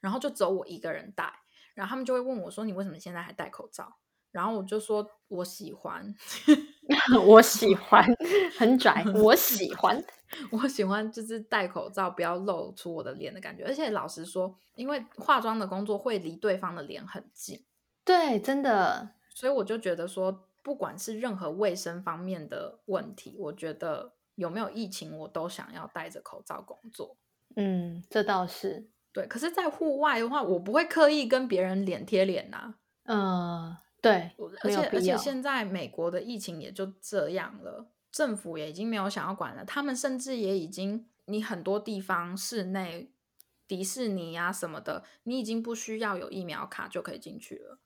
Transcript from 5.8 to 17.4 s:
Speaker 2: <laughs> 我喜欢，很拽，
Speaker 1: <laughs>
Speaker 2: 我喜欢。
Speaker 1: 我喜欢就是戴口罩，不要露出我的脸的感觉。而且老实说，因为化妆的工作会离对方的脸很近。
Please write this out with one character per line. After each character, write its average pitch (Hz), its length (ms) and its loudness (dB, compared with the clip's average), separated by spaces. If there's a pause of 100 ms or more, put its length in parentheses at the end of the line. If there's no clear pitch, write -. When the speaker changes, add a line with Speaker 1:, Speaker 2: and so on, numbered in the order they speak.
Speaker 2:
<laughs> 247 400 8
我 220 140 12
喜 226 340 6
欢， - 300 8 (540)
很 247 200 8
拽， 214 300 6
Speaker 1:
<laughs> 196 80 2
Speaker 2:
我 214 180 10
喜 202 380 2
欢。 220 320 2 (460)
Speaker 1:
我 233 180 0
喜 220 160 0
欢 208 260 0
就 226 120 -10
是 220 180 -6
戴 214 260 0
口 180 220 -6
罩， 190 220 -2
不 180 100 -8
要 170 160 0
露 185 360 -2
出 180 200 -10
我 165 100 -8
的 131 100 -8
脸 - 200 -10
的 185 80 -16
感 - 160 -12
觉。 - 80 -12
而 233 80 -2
且 285 180 -2
老 156 160 -2
实 165 200 -12
说， 185 280 -4 (200)
因 247 120 -10
为 277 160 -4 (140)
化 277 240 2
妆 226 180 -2
的 202 80 -2
工 196 200 -4
作 214 100 0
会 208 220 -2
离 165 180 -6
对 190 220 0
方 180 160 -6
的 165 80 -10
脸 - 240 -12
很 - 260 -14
近。 - 320 -16 (400)